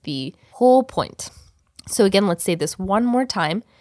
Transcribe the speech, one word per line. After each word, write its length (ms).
the 320
whole 320
point. 460
So 160
again, 240
let's 160
say 100
this 240
one 260
more 220
time. 360